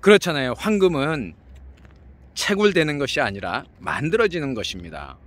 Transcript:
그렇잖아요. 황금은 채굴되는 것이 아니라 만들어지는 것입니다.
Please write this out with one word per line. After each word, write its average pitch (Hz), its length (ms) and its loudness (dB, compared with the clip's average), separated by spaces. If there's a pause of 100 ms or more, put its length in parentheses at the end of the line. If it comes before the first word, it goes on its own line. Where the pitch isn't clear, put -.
그렇잖아요. 156 560 4
황금은 156 760 0 (1000)
채굴되는 190 640 2
것이 143 220 -2
아니라 98 440 -2 (140)
만들어지는 156 760 -2
것입니다. 80 720 -10